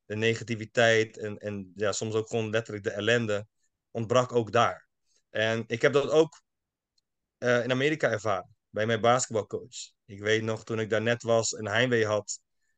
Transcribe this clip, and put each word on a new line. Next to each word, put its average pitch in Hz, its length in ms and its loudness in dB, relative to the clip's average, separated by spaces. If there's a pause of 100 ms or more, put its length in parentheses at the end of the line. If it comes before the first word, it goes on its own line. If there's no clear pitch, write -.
de 104 120 -8
negativiteit 110 1040 2
en, 104 200 -8
en 101 360 -8
ja, 98 180 -2
soms 110 220 -4
ook 110 140 -2
gewoon 110 220 -2
letterlijk 107 340 -4
de 110 60 -6
ellende 107 560 0 (440)
ontbrak 120 420 0
ook 113 200 0
daar. 110 360 2 (420)
En 113 360 0
ik 117 160 -4
heb 139 100 4
dat 139 180 2
ook, 156 320 2 (960)
eh, 123 260 0
in 123 60 0
Amerika 139 400 0
ervaren, 104 460 -4 (120)
bij 104 180 -4
mijn 113 140 0
basketbalcoach. 110 920 -2 (120)
Ik 101 160 -16
weet 110 220 0
nog, 110 220 -6
toen 110 160 -4
ik 107 100 -4
daar 107 120 0
net 117 200 -2
was 113 300 2
en 107 140 -8
heimwee 113 400 2
had, 104 340 -4 (380)